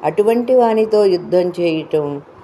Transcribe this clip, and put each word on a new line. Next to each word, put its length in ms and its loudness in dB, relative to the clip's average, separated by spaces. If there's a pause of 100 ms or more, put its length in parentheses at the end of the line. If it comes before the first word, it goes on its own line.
అటువంటి 500 0
వానితో 500 2
యుద్ధం 560 0
చేయటం 600 -4 (220)